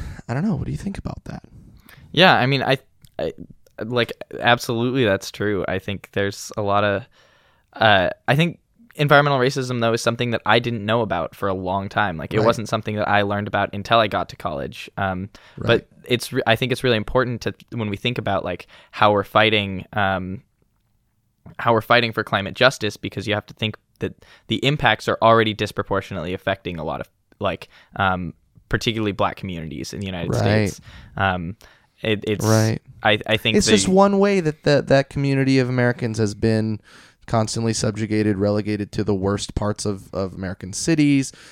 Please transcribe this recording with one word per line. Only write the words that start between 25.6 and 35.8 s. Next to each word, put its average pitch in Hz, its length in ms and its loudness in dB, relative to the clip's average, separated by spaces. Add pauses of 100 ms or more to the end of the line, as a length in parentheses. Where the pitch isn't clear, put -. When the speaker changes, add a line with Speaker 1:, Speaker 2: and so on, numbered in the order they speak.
Speaker 2:
affecting 95 440 -6
a 76 60 -8
lot 76 160 -6
of, - 80 -12 (300)
like, - 300 -4 (280)
um, 92 360 0 (360)
particularly 110 440 -2
Black 95 240 -2
communities 80 560 -10
in 76 80 -10
the 101 60 -6
United 92 240 -6
Speaker 1:
Right. 117 80 0 (320)
Speaker 2:
States. - 100 -14 (360)
Um, 92 400 -2 (460)
it, 107 240 0
it's, 104 180 -2
Speaker 1:
Right. 110 340 4 (240)
Speaker 2:
I, 107 240 4
I 110 100 2
think 110 200 0
Speaker 1:
It's 208 100 4
Speaker 2:
the - 60 4
Speaker 1:
just 196 160 4
one 196 300 4
way 196 220 4
that, 151 240 -4
that 143 240 2
that 135 220 2
community 135 480 2
of 123 100 2
Americans 120 500 0